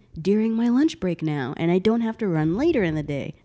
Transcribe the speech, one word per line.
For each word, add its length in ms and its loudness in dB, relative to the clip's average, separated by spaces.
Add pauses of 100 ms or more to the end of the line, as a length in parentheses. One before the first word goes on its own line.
(200)
during 340 2
my 140 0
lunch 300 2
break 240 -4
now, 340 -2
and 140 0
I 80 4
don't 220 2
have 180 -4
to 100 -4
run 280 0
later 260 2
in 140 0
the 80 -2
day. 300 -8 (100)